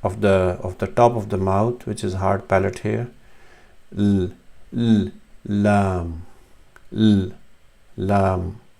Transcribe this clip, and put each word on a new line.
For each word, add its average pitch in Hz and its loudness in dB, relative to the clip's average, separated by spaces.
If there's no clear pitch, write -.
of 98 -4
the, 92 2
of 90 -8
the - -6
top 117 4
of 107 -6
the 107 -4
mouth, 98 -2
which 104 -8
is 95 -4
hard 95 -2
palate 95 0
here. 110 -4
L, 98 2
l, 110 2
lam, 95 0
l, 104 4
lam. 95 0